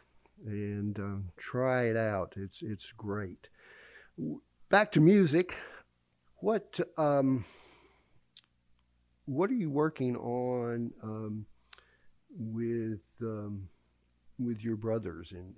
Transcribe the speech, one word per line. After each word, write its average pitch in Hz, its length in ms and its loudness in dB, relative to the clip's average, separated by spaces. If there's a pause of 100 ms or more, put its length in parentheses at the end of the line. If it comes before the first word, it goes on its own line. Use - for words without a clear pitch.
(440)
And, 104 540 -4
um, 98 380 -4
try 127 480 0
it 113 120 2
out. 104 400 0
It's, 95 260 -10
it's 107 300 -8
great. 101 560 -6 (720)
W-, 156 220 -6 (280)
back 208 240 6
to 151 80 8
music. 180 560 8 (800)
What, 214 440 -2 (160)
um, 139 480 4 (1800)
what 160 240 0
are 262 40 0
you 180 160 0
working 139 460 0
on, 120 760 -2 (100)
um, 107 440 -8 (880)
with, 113 640 -4 (220)
um, 104 460 -6 (680)
with 120 240 -2
your 113 140 -2
brothers 104 560 -4
in, 90 260 -14